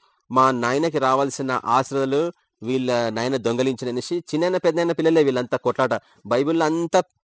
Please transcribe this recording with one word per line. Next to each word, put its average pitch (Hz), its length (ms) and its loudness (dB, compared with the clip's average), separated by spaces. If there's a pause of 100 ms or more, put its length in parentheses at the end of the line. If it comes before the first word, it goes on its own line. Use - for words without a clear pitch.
(300)
మా 131 200 4
నాయనకి 135 480 0
రావాల్సిన 135 640 0
ఆస్తులు 135 680 0 (300)
వీళ్ళ 123 460 0
నాయన 117 280 -2
దొంగలించిన 123 540 -2
అనేసి 127 280 -4
చిన్నాయన 170 380 -2
పెద్దనాయన 170 360 0
పిల్లలే 160 300 2
వీళ్ళంతా 127 340 0
కొట్లాట. 120 460 0 (240)
బైబిల్లో 147 400 0
అంతా 170 360 2 (220)